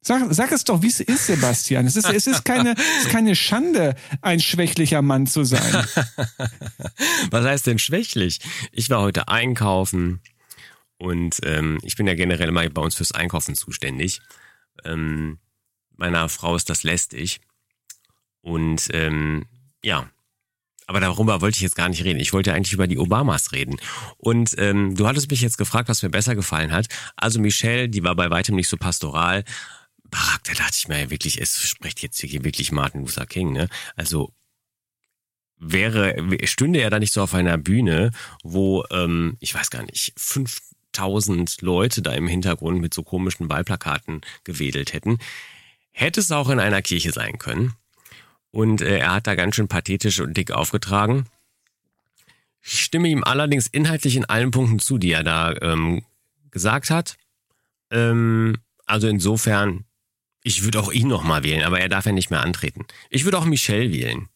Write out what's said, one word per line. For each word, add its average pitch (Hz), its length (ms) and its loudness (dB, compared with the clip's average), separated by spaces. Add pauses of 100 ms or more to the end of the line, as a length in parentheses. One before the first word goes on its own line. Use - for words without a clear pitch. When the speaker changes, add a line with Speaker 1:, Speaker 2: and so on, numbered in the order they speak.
Speaker 1:
Sag, 240 320 2
sag 233 180 2
es 285 120 0
doch, 180 180 4
wie 220 60 4
es 240 120 0
ist, - 260 0
Sebastian. 127 600 2
Es 135 100 2
ist, 202 140 2
es 202 160 2
ist 262 180 2
keine, 247 320 2
es 294 300 0
ist - 40 0
keine 220 240 4
Schande, 214 600 2 (260)
ein 170 200 2
schwächlicher 165 600 2
Mann 135 260 4
zu 147 180 2
sein. 127 180 4
Speaker 2:
<laughs> 170 240 2 (1400)
Was 117 140 4
heißt 139 220 2
denn 117 120 4
schwächlich? 123 600 0 (320)
Ich 113 180 -2
war 117 100 4
heute 98 280 0
einkaufen 95 920 0 (760)
und, 87 460 -2
ähm, 78 380 0
ich - 140 -8
bin 104 100 0
ja 92 80 2
generell 87 340 0
immer 82 220 2
bei 76 120 -4
uns 82 120 -2
fürs - 180 -4
Einkaufen 82 420 -2
zuständig. 67 680 -6 (640)
Ähm, 78 540 -4 (580)
meiner 82 320 0
Frau 85 280 -2
ist - 140 -4
das 78 120 -2
lästig. 82 580 -4 (1000)
Und, 80 520 -2
ähm, 76 540 -2 (380)
ja. 78 240 -2 (760)
Aber 95 140 0
darüber 95 400 2
wollte 101 160 2
ich - 60 -2
jetzt 92 140 -2
gar 87 120 0
nicht 85 140 -2
reden. 87 160 0
Ich - 140 -2
wollte 95 220 2
eigentlich 95 180 0
über 92 140 2
die 87 120 0
Obamas 101 540 0
reden. 67 240 -4 (400)
Und, 117 420 2
ähm, 101 380 2
du 104 100 4
hattest 139 240 0
mich 131 120 0
jetzt 117 160 0
gefragt, 113 300 0
was 117 140 0
mir 95 60 -2
besser 107 260 0
gefallen 80 380 0
hat. 95 140 0 (280)
Also 113 260 -2
Michelle, 117 480 2
die 104 140 -2
war 87 140 2
bei 87 140 2
weitem 90 260 0
nicht 90 120 0
so - 100 -2
pastoral. 85 680 -2 (680)
Barack, - 340 -2
da - 100 -6
dachte - 240 -2
ich - 100 -4
mir 73 220 -4
wirklich, 76 300 -4
es - 220 -2
spricht - 400 -6
jetzt - 160 -8
hier 69 240 -6
wirklich - 300 -2
Martin 69 300 -2
Luther 64 240 -8
King, 90 260 -2
ne? 73 160 0 (260)
Also 78 380 -4 (1300)
wäre, 98 580 0 (280)
stünde 147 360 2
er 110 100 2
da 107 80 2
nicht 104 140 0
so 104 100 0
auf 95 120 -2
einer 87 240 2
Bühne, 92 520 4 (320)
wo, 95 480 0
ähm, 85 500 0
ich - 140 -6
weiß - 160 -4
gar 60 120 -8
nicht, - 340 -6
fünftausend 98 1400 -4
Leute 92 400 0
da 80 120 -4
im 76 160 -2
Hintergrund 87 520 0
mit 82 140 -4
so 82 80 -6
komischen 90 480 -4
Wahlplakaten 78 680 -4 (240)
gewedelt 71 480 -4
hätten, 110 260 0 (720)
hätte 170 300 -2
es 185 120 0
auch 147 160 0
in 131 120 2
einer 98 200 2
Kirche - 320 -2
sein 113 260 -6
können. 113 360 -2 (760)
Und, 110 300 2
äh, 92 180 2
er 82 160 2
hat 104 120 -2
da 101 80 0
ganz 87 220 0
schön 107 120 0
pathetisch 95 520 0
und 78 160 -2
dick - 160 -2
aufgetragen. 104 760 0 (1400)
Ich - 200 -4
stimme 170 260 2
ihm 147 160 2
allerdings 143 420 2
inhaltlich 151 500 2
in 123 80 0
allen 120 260 2
Punkten 113 280 4
zu, 135 200 0
die 90 140 2
er 80 120 2
da, 82 360 2
ähm, 82 420 0 (480)
gesagt 107 400 -2
hat. 165 260 -2 (760)
Ähm, 113 640 2 (300)
also 107 220 2
insofern, 101 760 2 (580)
ich 98 220 -2
würd 110 120 0
auch 104 160 -2
ihn 127 160 2
noch 92 160 0
mal 78 180 2
wählen, 78 200 0
aber 90 180 2
er 92 80 0
darf 95 180 0
ja 107 60 2
nicht 92 180 0
mehr 80 120 0
antreten. 76 440 -4 (240)
Ich 131 140 0
würd 190 100 2
auch 170 100 0
Michelle 123 480 2
wählen. 62 440 -4